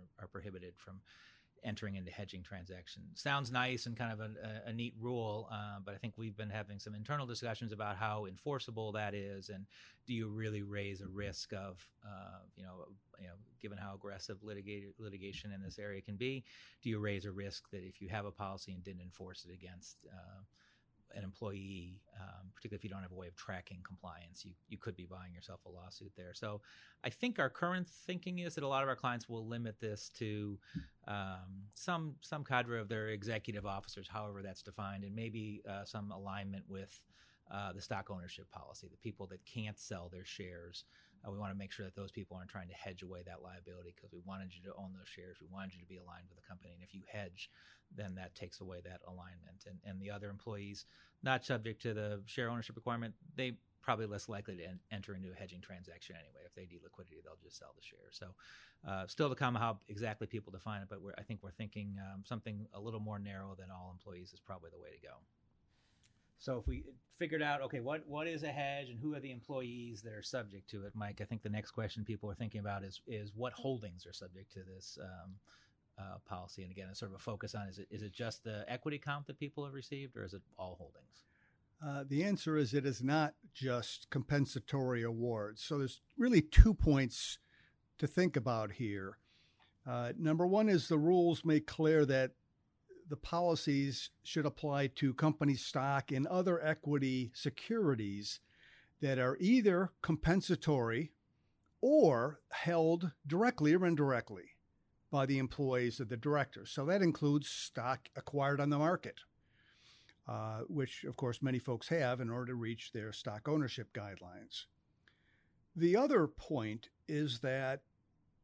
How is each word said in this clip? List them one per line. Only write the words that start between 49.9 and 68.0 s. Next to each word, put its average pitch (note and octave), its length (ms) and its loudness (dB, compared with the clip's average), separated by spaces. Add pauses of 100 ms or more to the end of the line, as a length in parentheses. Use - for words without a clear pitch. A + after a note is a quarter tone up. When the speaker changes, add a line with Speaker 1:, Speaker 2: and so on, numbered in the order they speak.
Speaker 1:
the G2+ 120 -6
other G2+ 180 -8
employees G2+ 560 -8 (380)
not C3 200 2
subject A2+ 380 -2
to A2+ 140 -2
the G#2 320 -2
share A#2+ 240 -2
ownership A#2 240 -6
requirement, A#2 400 -4 (200)
they B2+ 220 -2 (240)
probably A2+ 240 2
less G#2 240 -6
likely G2+ 280 -6
to E2+ 60 -10
en-, F2+ 160 -8 (120)
enter G2+ 240 -6
into F#2 160 -8
a E2+ 40 -14
hedging F2+ 240 -12
transaction F2 560 -16
anyway. C#2+ 300 -20
If F2+ 80 -20
they F#2 140 -16
need E2+ 160 -18
liquidity, E2 400 -20
they'll D#2+ 180 -18
just D#2 160 -20
sell - 180 -18
the - 60 -20
shares. - 340 -20
So, F#2 200 -14 (520)
uh, F#2+ 200 -4
still D3+ 200 0
to B2+ 80 0
come B2 200 0
how A2 320 0
exactly G#2+ 400 -6
people G#2 240 -8
define G2 320 -8
it, G2 40 -10
but G2 140 -10
we're, G2 160 -12
I - 60 -12
think G#2 180 -8
we're F#2+ 80 -12
thinking, G2+ 500 -8
um, G2 240 -10
something G#2+ 500 -8
a G2 60 -12
little A2+ 200 -6
more G#2+ 180 -6
narrow G2 380 -8
than F#2 160 -16
all F2+ 200 -12
employees F2+ 420 -14
is - 60 -20
probably F2 300 -12
the E2 100 -18
way D#2 120 -16
to - 80 -20
go. - 160 -18 (1300)
So C3 160 -4
if A2 100 -4
we B2+ 180 -4 (320)
figured D#3 240 2
out, D3 220 4
okay, B2+ 180 -2
what, D3 260 -2